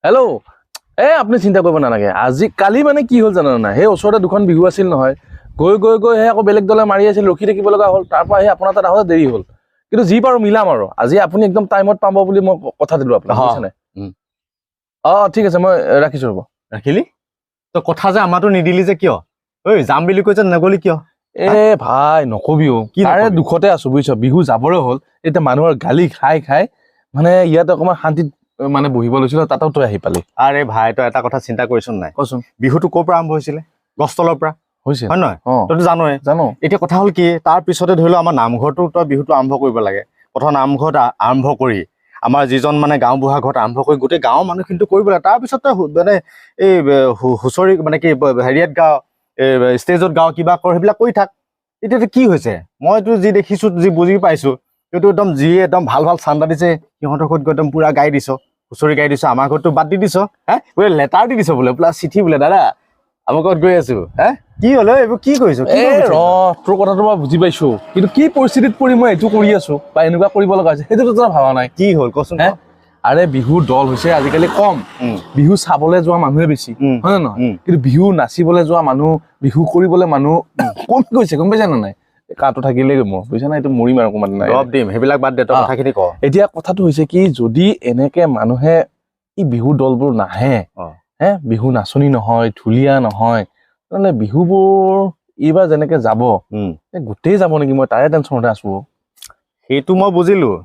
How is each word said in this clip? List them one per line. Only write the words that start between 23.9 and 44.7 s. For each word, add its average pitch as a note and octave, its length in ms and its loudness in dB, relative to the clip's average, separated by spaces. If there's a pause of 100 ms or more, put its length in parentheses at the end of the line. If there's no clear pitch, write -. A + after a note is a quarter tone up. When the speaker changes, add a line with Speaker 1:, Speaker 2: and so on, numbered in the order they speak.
Speaker 1:
বুজিছ? C#3+ 200 0
বিহু B2+ 320 2
যাবৰে C3+ 340 0
হ'ল। C3 200 -2 (280)
এতিয়া E3 240 0
মানুহৰ D3+ 260 2
গালি C3+ 320 0
খাই D3+ 340 -2
খাই, D3+ 220 0 (500)
মানে, D#3+ 180 2 (200)
ইয়াত E3 180 2
অকণমান E3+ 320 0
শান্তিত, D#3+ 260 -2 (480)
মানে, C#3 140 0
বহিব A#2+ 320 -2
লৈছিলোঁ, D3 240 0
তাতেও D3+ 240 -2
তই D3 140 -2
আহি G#2 140 -2
পালি। F2 220 -4 (180)
Speaker 2:
আৰে C#3 260 0
ভাই, A2+ 300 -2
তই B2+ 140 -2
এটা B2 140 -2
কথা B2 180 -6
চিন্তা B2 260 -6
কৰিছ A#2 240 -4
নাই? F2+ 260 -8
Speaker 1:
কচোন। C3 240 -6 (200)
Speaker 2:
বিহুটো C#3+ 280 0
ক'ৰ E3+ 200 -2
পৰা F3+ 100 0
আৰম্ভ E3 140 -4
হৈছিলে? D3+ 300 -6 (360)
গছ D3 200 -2
তলৰ E3+ 240 0
পৰা। D#3+ 100 -4 (340)
Speaker 1:
হৈছে। C3+ 220 -4
Speaker 2:
হয় E3+ 100 0
নহয়? B2+ 280 -2
Speaker 1:
অ। B2+ 100 -2 (140)
Speaker 2:
তইতো E3 140 0
জানই। E3 300 0 (100)
Speaker 1:
জানো। D3+ 220 0 (160)
Speaker 2:
এতিয়া F3 180 -2
কথা E3 180 -4
হ'ল G3+ 120 2
কি, F3 160 0 (220)
তাৰ D#3+ 140 2
পিছতে F3+ 340 -2
ধৰি E3 140 2
ল, F3+ 60 4
আমাৰ E3+ 180 0
নামঘৰটো B2+ 480 -2 (120)
তই E3+ 120 0
বিহুটো C#3 280 -4
আৰম্ভ C3 180 0 (100)
কৰিব B2 180 -2
লাগে। G2+ 220 -4 (340)
প্ৰথম C#3 240 0
নামঘৰত C#3+ 360 -2
আ-, B2 180 0 (140)
আৰম্ভ B2+ 180 0 (160)
কৰি, A#2 180 -2 (420)
আমাৰ C#3 260 0
যিজন, C3+ 260 -2 (100)
মানে, D3 140 0
গাঁওবুঢ়া C3+ 420 0
ঘৰত C3 180 -4
আৰম্ভ A#2 280 -4
কৰি D3 120 0
গোটেই C3+ 220 -2
গাঁৱৰ C3+ 260 0
মানুহখিনিতো F#3 400 -6